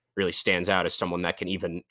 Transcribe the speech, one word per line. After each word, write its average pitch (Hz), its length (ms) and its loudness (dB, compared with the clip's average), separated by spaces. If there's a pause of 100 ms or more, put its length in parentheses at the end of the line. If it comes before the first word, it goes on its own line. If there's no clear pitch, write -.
(160)
really 92 160 2
stands 90 380 2
out 92 160 4
as 82 80 0
someone 87 300 -2
that 85 140 -2
can 92 100 -6
even 87 440 -4